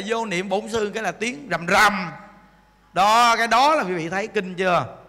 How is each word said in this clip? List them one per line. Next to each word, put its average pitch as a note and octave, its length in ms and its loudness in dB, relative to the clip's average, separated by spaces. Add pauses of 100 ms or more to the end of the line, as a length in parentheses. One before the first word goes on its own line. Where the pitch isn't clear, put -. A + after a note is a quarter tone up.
vô A3+ 180 -2
niệm F#3+ 240 -4
Bổn G#3+ 220 -4
Sư G#3+ 220 -2
cái A3 100 -6
là F#3 80 -2
tiếng A#3+ 400 -8
rầm E3+ 160 -4
rầm. G3 440 2 (840)
Đó, A3+ 440 4
cái A3+ 100 0
đó C4 280 4
là C#4+ 80 0
quý F#3 100 -4
vị E3 160 -4
thấy G3 180 -4
kinh F#3 280 -4
chưa? F3 300 0 (240)